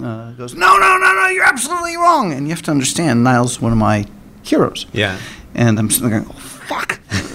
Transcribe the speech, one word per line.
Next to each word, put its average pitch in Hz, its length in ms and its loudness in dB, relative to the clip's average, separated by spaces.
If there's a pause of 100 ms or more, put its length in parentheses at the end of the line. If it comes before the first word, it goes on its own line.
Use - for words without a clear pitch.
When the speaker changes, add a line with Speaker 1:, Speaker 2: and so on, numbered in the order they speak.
Speaker 1:
uh, 117 300 -10
goes, - 220 -14
"No, 370 240 4
no, 381 200 4
no, 381 240 2
no, 381 60 2
you're 370 160 0
absolutely 339 540 -2
wrong." 320 340 4
And 139 160 -6
you 160 60 -4
have 165 80 -8
to 165 100 -4
understand, 131 540 2
Niall's 123 360 2
one 117 120 0
of 113 40 2
my 104 280 2 (360)
heroes. - 520 0
Speaker 2:
Yeah. 98 240 -2 (360)
Speaker 1:
And 113 260 2
I'm 107 100 0
sitting 113 220 -2
there 110 100 0
going, - 120 -14
"Oh, - 60 -20
fuck." - 640 -10
<laughs> - 60 -20 (240)